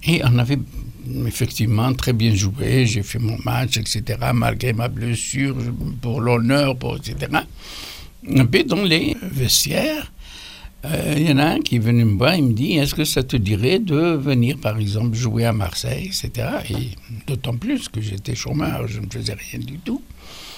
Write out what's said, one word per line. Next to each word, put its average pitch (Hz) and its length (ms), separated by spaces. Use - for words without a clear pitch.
Et 165 160
on 120 140
avait 123 220
effectivement 113 680
très 127 200
bien 113 200
joué. 110 520
J'ai 104 180
fait - 160
mon 113 240
match, 120 340
et 110 80
cetera, 120 480
malgré 117 380
ma 117 160
blessure, 120 680
pour 117 200
l'honneur, 123 560
pour 123 200
et - 60
cetera. 143 400
Et 131 160
puis, 131 200
dans 202 200
les 180 400
vestiaires, 185 880
euh, 151 320
il 156 100
y 160 40
en 135 80
a 147 60
un 185 140
qui 131 180
est - 20
venu 117 260
me 104 120
voir, 143 180
il 160 80
me 123 100
dit, « 139 240
Est-ce 139 160
que 156 100
ça 147 200
te 131 120
dirait 110 440
de 180 160
venir, 139 640
par 110 200
exemple, 110 380
jouer 113 300
à 117 80
Marseille, 120 560
et - 20
cetera, » 123 580
et 113 220
d'autant 123 300
plus 226 340
que 113 100
j'étais 107 360
chômeur, 143 520
je 110 120
ne 104 120
faisais 110 220
rien - 260
du 131 200
tout. « 226 240